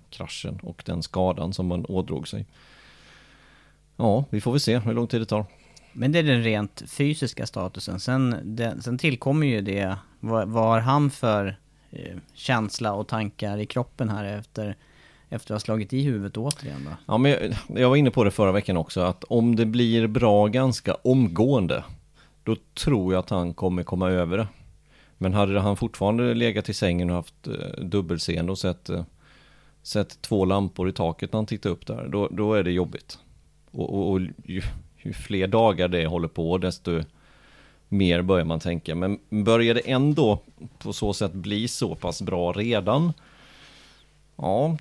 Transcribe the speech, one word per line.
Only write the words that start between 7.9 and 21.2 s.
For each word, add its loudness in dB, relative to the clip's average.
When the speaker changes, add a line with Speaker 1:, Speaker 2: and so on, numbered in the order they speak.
Speaker 2:
Sen, 0
det, -6
sen -4
tillkommer 0
ju 2
det, -2
vad, 0
vad 2
har 4
han 4
för, 0
eh, -14
känsla -2
och -6
tankar -4
i -4
kroppen -4
här -4
efter, -8
efter -8
att -4
ha -10
slagit -2
i 0
huvudet -2
återigen -6
då? -10
Speaker 1:
Ja, 2
men 6
jag, 0
jag 6
var 6
inne 6
på 4
det 4
förra 4
veckan 0
också, -2
att 0
om 4
det 4
blir 2
bra 6
ganska 0
omgående, 2